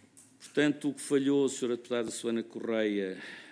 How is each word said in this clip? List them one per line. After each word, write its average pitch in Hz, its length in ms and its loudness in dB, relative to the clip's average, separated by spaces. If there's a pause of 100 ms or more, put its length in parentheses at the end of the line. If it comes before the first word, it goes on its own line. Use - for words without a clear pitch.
(380)
Portanto, 147 520 0
o 131 40 -4
que - 60 -12
falhou, 139 460 4
Sra. 123 300 0
Deputada 120 360 -4
Susana 117 320 -2
Correia, 107 760 -2 (320)